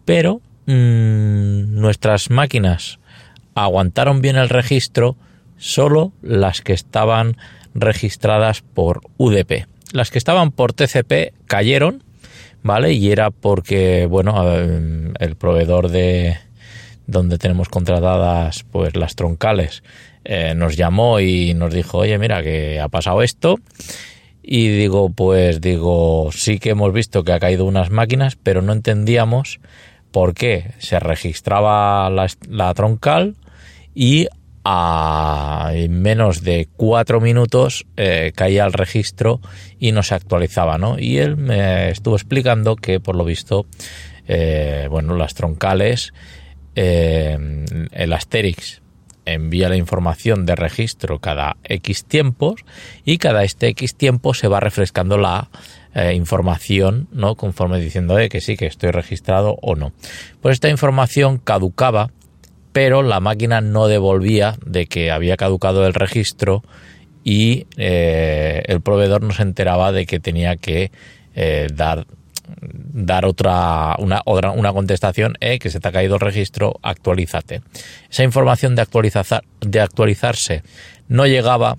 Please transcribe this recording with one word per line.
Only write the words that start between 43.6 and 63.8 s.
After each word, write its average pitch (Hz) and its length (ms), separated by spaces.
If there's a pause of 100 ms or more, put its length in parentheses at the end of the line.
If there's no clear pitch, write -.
eh, 76 640
bueno, 80 240
las 80 180
troncales, 95 800 (640)
eh, 80 640 (540)
el 85 220
Asterix - 680 (440)
envía 82 420
la 90 80
información 90 720
de 82 100
registro 82 640
cada 73 460
X - 400
tiempos 151 580 (400)
y 165 140
cada 113 260
este 98 260
X 123 260
tiempo 131 380
se - 140
va 98 140
refrescando 98 560
la, 98 320 (440)
eh, 87 200
información, 95 1000
¿no? 107 240
Conforme 90 460
diciendo, 87 360
"Eh, 110 120
que 90 100
sí, 104 160
que 85 120
estoy 87 240
registrado 95 720
o 85 140
no". 73 160 (500)
Pues 131 120
esta 151 160
información 135 680
caducaba, 107 720 (600)
pero 135 300
la 110 180
máquina 110 400
no 107 280